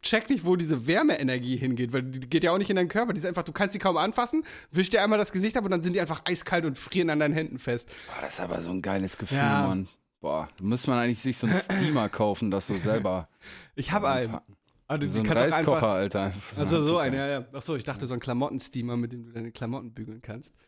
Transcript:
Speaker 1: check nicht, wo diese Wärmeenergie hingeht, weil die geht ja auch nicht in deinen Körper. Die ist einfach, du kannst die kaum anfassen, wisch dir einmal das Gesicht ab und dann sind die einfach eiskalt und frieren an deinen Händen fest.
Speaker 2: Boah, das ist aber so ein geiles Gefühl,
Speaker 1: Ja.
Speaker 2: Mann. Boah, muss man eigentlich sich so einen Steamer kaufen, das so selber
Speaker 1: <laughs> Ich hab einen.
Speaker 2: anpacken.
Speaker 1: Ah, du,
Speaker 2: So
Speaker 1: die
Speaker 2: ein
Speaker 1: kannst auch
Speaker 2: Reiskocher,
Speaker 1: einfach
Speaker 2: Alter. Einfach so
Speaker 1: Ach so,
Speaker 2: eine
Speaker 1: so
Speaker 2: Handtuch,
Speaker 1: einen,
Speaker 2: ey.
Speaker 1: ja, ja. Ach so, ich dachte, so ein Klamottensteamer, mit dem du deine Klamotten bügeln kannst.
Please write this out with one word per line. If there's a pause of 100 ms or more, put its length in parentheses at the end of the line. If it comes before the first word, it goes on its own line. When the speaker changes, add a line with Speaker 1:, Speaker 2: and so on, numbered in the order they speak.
Speaker 1:
check
nicht,
wo
diese
Wärmeenergie
hingeht,
weil
die
geht
ja
auch
nicht
in
deinen
Körper.
Die
ist
einfach,
du
kannst
die
kaum
anfassen, (260)
wisch
dir
einmal
das
Gesicht
ab
und
dann
sind
die
einfach
eiskalt
und
frieren
an
deinen
Händen
fest. (180)
Speaker 2:
Boah,
das
ist
aber
so
ein
geiles
Gefühl,
Speaker 1:
Ja.
Speaker 2:
Mann. (320)
Boah, (140)
muss
man
eigentlich
sich
so
einen
Steamer
kaufen,
das
so
selber (240)
Speaker 1:
<laughs>
Ich
hab
einen.
Speaker 2:
anpacken. (300)
Speaker 1:
Ah,
du,
Speaker 2:
So
Speaker 1:
die
Speaker 2:
ein
Speaker 1:
kannst
auch
Speaker 2:
Reiskocher,
Speaker 1:
einfach
Speaker 2:
Alter.
Einfach
so
Speaker 1:
Ach
so,
Speaker 2:
eine
Speaker 1:
so
Speaker 2:
Handtuch,
Speaker 1:
einen,
Speaker 2:
ey. (140)
Speaker 1:
ja,
ja.
Ach
so,
ich
dachte,
so
ein
Klamottensteamer,
mit
dem
du
deine
Klamotten
bügeln
kannst. (140)